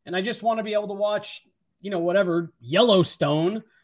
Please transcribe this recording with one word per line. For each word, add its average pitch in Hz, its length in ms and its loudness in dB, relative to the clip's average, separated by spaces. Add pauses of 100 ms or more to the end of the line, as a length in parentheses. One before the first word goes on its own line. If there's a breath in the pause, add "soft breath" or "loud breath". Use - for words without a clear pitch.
and 175 100 -8
I 185 60 0
just 226 220 -6
wanna 220 200 0
be 214 120 -6
able 208 140 -2
to 202 60 -8
watch, 208 480 -4 (380)
you 196 100 -10
know, 185 100 -2
whatever, 175 600 0
Yellowstone. 170 1000 2 (220 soft breath)